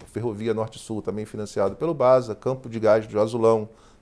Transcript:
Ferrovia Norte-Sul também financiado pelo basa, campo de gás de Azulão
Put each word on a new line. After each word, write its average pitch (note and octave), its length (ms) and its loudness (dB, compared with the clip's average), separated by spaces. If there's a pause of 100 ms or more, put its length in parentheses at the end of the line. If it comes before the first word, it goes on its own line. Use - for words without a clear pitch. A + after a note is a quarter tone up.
Ferrovia A2 480 -6
Norte-Sul A2 480 -8
também G#2+ 240 -6
financiado G2+ 500 -4
pelo D#3+ 180 -4
basa, B2+ 400 4
campo C3 360 -6
de A2+ 100 -8
gás G#2+ 280 4
de G#2 120 -6
Azulão A2+ 480 2 (340)